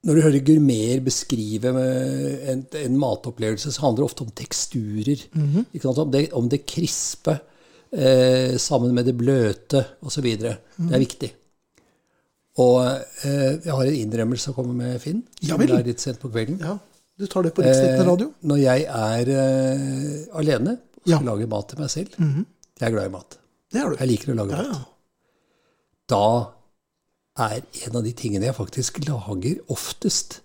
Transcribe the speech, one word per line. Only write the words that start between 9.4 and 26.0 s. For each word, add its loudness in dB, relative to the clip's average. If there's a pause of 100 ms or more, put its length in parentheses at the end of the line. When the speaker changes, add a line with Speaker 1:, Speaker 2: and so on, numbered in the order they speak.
Speaker 1:
og -8
så -4
videre. -2 (200)
Det -2
er 2
Speaker 2:
Mhm. 4
Speaker 1:
viktig. -10 (1200)
Og, 6 (420)
eh, 2 (120)
jeg -4
har 0
en 2
innrømmelse -2
å -6
komme -4
med, -4
Finn, -4 (180)
Speaker 2:
Ja -2
Speaker 1:
som 0
Speaker 2:
vel. 4
Speaker 1:
er 4
litt -4
sent -6
på -10
kvelden. -2
Speaker 2:
Ja, -6 (440)
du -6
tar -2
det 0
på 0
riksdekkende 6
Speaker 1:
Eh, 6
Speaker 2:
radio? 2 (120)
Speaker 1:
når 2
jeg 4
er, -2
eh, 0 (100)
alene 0
og -10
skal 4
Speaker 2:
Ja. -2
Speaker 1:
lage -4
mat -6
til -14
meg -6
selv, -8
Speaker 2:
Mhm. 0 (340)
Speaker 1:
jeg -4
er 0
glad -2
i -6
mat. -14 (340)
Speaker 2:
Det -2
er -2
du. -2
Speaker 1:
Jeg -2
liker 0
å -2
lage -4
Speaker 2:
Ja, -4
Speaker 1:
mat. -4
Speaker 2:
ja. -8 (1200)